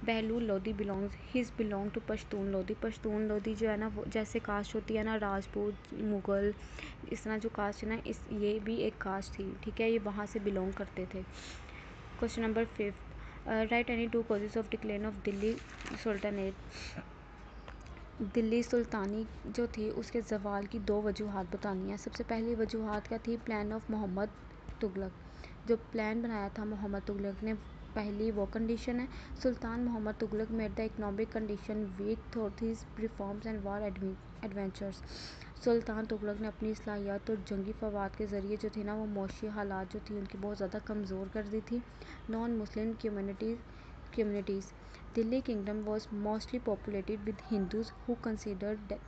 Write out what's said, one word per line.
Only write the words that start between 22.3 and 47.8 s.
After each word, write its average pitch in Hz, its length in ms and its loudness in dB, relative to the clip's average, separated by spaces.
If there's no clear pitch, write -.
वजूहात 220 520 0
क्या 226 120 -2
थी? 233 200 0
Plan 214 420 0
of - 100 -6
Mohammad 208 400 2
तुगलक, 190 320 0
जो 226 80 8
plan 220 460 0
बनाया 220 260 0
था 208 160 -4
Mohammad 202 380 0
Tughlaq 202 400 -2
ने, 220 120 2
पहली 208 360 2
वो 202 160 2
condition 226 540 2
है। 254 80 -2
सुल्तान 233 380 2
मोहम्मद 220 340 2
तुगलक 214 340 0
made 220 220 2
the 220 200 0
economic 214 460 0
condition 214 500 0
weak 214 180 2
through 220 260 0
his 226 200 0
reforms 214 460 -2
and 214 200 -2
war 202 240 0
adven-, 190 540 -4
adventures। 196 500 -2
सुल्तान 226 420 6
तुगलक 208 340 0
ने 220 80 0
अपनी 220 220 0
इस्लाहियात 202 600 0
और 220 60 4
जंगी 196 360 0
फवाद 208 440 0
के 214 100 0
ज़रिए 202 300 0
जो 214 140 0
थे 214 140 -2
ना, 208 100 0
वो 214 120 0
मौशी 202 400 -2
हालात 196 460 -2
जो 214 80 -4
थी, 208 180 -4
उनकी 196 200 -4
बहुत 202 180 -2
ज़्यादा 196 220 0
कमज़ोर 196 500 -2
कर 214 140 -2
दी 208 180 0
थी। 240 220 -2
Non-Muslim 220 680 0
community, 208 560 0
communities, 202 460 2
Delhi 233 240 4
kingdom 208 460 0
was 214 200 0
mostly 220 420 0
populated 202 580 0
with 214 100 0
Hindus 208 320 4